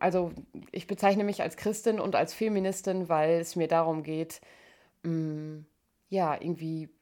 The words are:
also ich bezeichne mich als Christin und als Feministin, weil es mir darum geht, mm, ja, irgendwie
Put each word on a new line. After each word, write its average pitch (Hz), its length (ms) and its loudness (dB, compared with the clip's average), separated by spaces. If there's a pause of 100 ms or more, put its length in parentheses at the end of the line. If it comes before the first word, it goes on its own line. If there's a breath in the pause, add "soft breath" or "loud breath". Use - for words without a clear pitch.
also 175 320 2 (400)
ich - 160 -8
bezeichne 196 340 4
mich 202 200 -2
als - 140 -4
Christin 220 440 0
und - 160 0
als 165 180 2
Feministin, 190 760 0
weil 160 300 4
es 165 160 -6
mir 165 140 2
darum 165 340 2
geht, 156 380 -6 (640 soft breath)
mm, 156 540 -4 (500)
ja, 175 260 2
irgendwie 160 540 -4 (140)